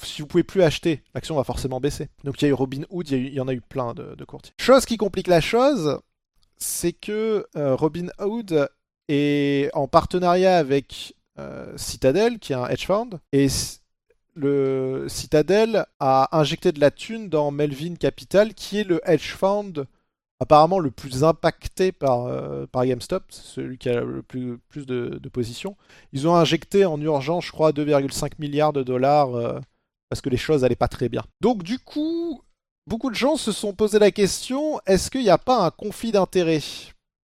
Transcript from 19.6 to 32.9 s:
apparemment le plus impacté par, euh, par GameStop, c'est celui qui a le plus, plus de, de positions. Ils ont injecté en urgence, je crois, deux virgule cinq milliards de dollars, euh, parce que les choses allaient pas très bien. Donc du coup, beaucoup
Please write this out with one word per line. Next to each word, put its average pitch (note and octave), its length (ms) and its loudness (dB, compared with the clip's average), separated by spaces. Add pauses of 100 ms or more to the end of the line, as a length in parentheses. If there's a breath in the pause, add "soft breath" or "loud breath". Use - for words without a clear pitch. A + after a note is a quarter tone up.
apparemment D#3 380 6
le D3+ 100 0
plus C3 360 -2
impacté E3+ 640 0
par, B2 360 -2
euh, C3+ 380 -8
par B2+ 200 -2
GameStop, C3 420 -4
c'est - 160 -20
celui B2+ 340 -12
qui B2 120 -6
a A#2+ 100 0
le B2 240 -6
plus, B2 340 -10 (120)
plus D3 160 -14
de, B2 360 -6
de C3+ 60 -14
positions. B2 480 -6 (380 soft breath)
Ils C#3 160 0
ont F3 60 4
injecté E3 500 2
en D3+ 160 -2
urgence, D3+ 460 -2
je - 40 -14
crois, D#3 220 2
deux D3 100 -4
virgule C#3 300 0
cinq - 260 -8
milliards D3 320 0
de C#3 100 -2
dollars, B2+ 540 2
euh, A#2+ 240 -4 (480)
parce - 140 -6
que C#3+ 80 -6
les B2+ 80 2
choses D3 260 2
allaient A#2+ 140 2
pas A#2+ 100 0
très A#2+ 220 -4
bien. A#2+ 160 -6 (160)
Donc G#3+ 220 2
du G#3+ 140 -6
coup, D#4+ 640 -6 (460)
beaucoup A#3 220 -4